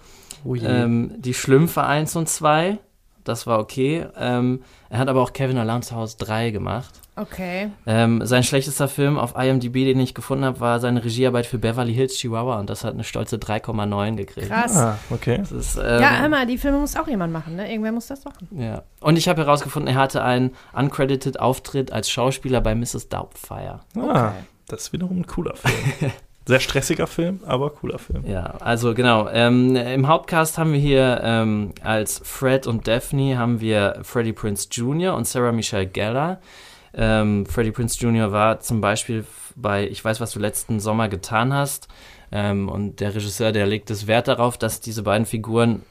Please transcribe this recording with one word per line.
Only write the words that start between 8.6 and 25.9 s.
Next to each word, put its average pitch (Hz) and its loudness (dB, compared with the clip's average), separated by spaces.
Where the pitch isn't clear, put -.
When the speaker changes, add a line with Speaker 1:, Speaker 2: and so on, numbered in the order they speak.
Speaker 2:
Film 143 0
auf 120 -4
I 131 2
M 131 4
D 120 -4
B, 127 0
den 131 4
ich 127 0
gefunden 135 -4
hab, 131 -2
war 120 2
seine 123 2
Regiearbeit 120 2
für 127 -4
Beverly 117 0
Hills 131 0
Chihuahua 117 -2
und 104 -6
das 107 -8
hat 110 -4
eine 113 -6
stolze 113 -4
drei 107 -4
Komma 110 -4
neun 104 -2
gekriegt. - -8
Speaker 3:
Krass. 233 0
Speaker 1:
Ah, 113 2
okay. 120 -2
Speaker 2:
Das 196 -6
ist, - -6
ähm, 117 2
Speaker 3:
Ja, 277 4
hör 285 2
mal, 277 0
die 247 -2
Filme 285 0
muss 285 -2
auch - -4
jemand 190 -2
machen, 160 -8
ne? 202 -8
Irgendwer 220 -4
muss 233 -6
das 277 -12
machen. 277 -16
Speaker 2:
Ja. 113 -6
Und 156 4
ich 160 0
hab 170 2
herausgefunden, 143 0
er 131 4
hatte 135 0
einen 123 2
uncredited 135 0
Auftritt 131 -2
als - -4
Schauspieler 127 0
bei 110 2
Misses - -6
Doubtfire. - -10
Speaker 1:
Ah, 233 2
Speaker 3:
Okay. 104 -6
Speaker 1:
das - -10
ist - -12
wiederum 180 -4
ein 165 -4
cooler - -6
Film. - -2